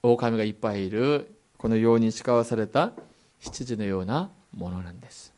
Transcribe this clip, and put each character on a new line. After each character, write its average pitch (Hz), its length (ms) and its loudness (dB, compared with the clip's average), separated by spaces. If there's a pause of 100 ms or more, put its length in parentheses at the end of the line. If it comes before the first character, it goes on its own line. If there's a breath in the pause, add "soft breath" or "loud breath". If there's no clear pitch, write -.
狼 120 340 4
が 110 60 0
い 107 80 -2
っ - 20 -10
ぱ 107 220 -4
い 98 100 -2
い 92 60 -6
る 139 420 0 (240)
こ 117 120 -4
の 113 60 2
世 113 220 6
に 113 160 2
使 - 180 -4
わ 117 120 4
さ 120 120 -2
れ 107 120 -2
た 175 240 0 (480 loud breath)
羊 - 360 -10
の 104 80 -4
よ 95 180 -2
う 92 40 -6
な 160 240 -4 (260)
も 90 140 -8
の 90 140 -8
な 87 80 -12
ん 87 80 -20
で - 100 -20
す。 - 280 -20